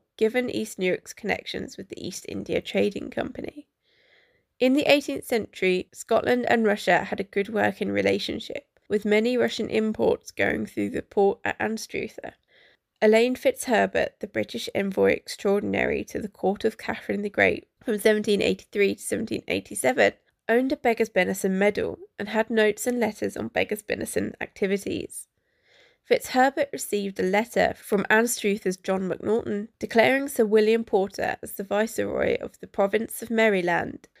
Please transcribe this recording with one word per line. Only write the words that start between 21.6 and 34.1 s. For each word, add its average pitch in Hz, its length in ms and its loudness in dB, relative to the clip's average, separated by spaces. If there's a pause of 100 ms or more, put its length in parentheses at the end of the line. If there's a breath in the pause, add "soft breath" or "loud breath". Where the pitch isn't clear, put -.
and 202 120 -8
had 220 200 0
notes 214 380 2
and 247 140 -2
letters 208 340 -2
on 226 140 -6
Beggar's - 320 -2
Benison - 580 -4
activities. - 880 -6 (840 soft breath)
Fitzherbert 262 640 2
received 196 480 -6
a 185 40 0
letter 190 520 0
from - 340 -2
Anstruther's 208 680 2
John 190 320 -2
Macnaughton 208 580 -2 (120)
declaring 269 500 2
Sir 226 160 2
William 220 400 4
Porter - 580 -2
as - 80 -14
the 196 140 -10
Viceroy 208 760 0
of - 220 -12
the - 60 -16
Province 202 540 0
of 226 80 -12
Maryland, 190 800 0 (140 soft breath)